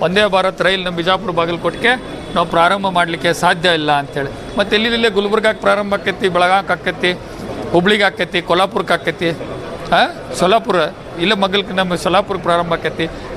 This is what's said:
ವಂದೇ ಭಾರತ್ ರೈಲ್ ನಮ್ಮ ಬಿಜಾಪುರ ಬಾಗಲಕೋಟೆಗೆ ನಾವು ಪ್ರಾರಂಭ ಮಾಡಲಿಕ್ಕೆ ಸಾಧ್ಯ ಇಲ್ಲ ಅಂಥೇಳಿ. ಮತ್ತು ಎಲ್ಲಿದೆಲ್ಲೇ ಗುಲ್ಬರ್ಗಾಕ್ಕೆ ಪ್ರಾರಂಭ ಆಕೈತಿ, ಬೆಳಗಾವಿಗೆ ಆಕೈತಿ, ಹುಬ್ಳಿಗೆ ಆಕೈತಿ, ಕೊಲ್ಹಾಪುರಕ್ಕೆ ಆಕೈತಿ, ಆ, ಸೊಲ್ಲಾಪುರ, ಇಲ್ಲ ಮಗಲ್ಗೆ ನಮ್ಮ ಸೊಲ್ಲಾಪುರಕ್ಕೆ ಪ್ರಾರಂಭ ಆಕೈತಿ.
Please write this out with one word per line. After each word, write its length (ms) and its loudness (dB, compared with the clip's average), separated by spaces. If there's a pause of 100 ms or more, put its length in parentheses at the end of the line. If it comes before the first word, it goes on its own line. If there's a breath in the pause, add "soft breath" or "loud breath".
ವಂದೇ 260 2
ಭಾರತ್ 360 0
ರೈಲ್ 220 2
ನಮ್ಮ 120 -4
ಬಿಜಾಪುರ 340 0
ಬಾಗಲಕೋಟೆಗೆ 720 0 (320)
ನಾವು 120 2
ಪ್ರಾರಂಭ 420 2
ಮಾಡಲಿಕ್ಕೆ 440 0
ಸಾಧ್ಯ 360 2
ಇಲ್ಲ 240 2
ಅಂಥೇಳಿ. 680 -4
ಮತ್ತು 160 0
ಎಲ್ಲಿದೆಲ್ಲೇ 360 2
ಗುಲ್ಬರ್ಗಾಕ್ಕೆ 500 0
ಪ್ರಾರಂಭ 340 2
ಆಕೈತಿ, 340 -2
ಬೆಳಗಾವಿಗೆ 440 2
ಆಕೈತಿ, 460 -2 (520)
ಹುಬ್ಳಿಗೆ 340 4
ಆಕೈತಿ, 380 0
ಕೊಲ್ಹಾಪುರಕ್ಕೆ 520 0
ಆಕೈತಿ, 440 -2 (540)
ಆ, 40 4 (420)
ಸೊಲ್ಲಾಪುರ, 380 2 (440)
ಇಲ್ಲ 120 2
ಮಗಲ್ಗೆ 400 0
ನಮ್ಮ 220 0
ಸೊಲ್ಲಾಪುರಕ್ಕೆ 540 0
ಪ್ರಾರಂಭ 240 2
ಆಕೈತಿ. 360 -2 (280 loud breath)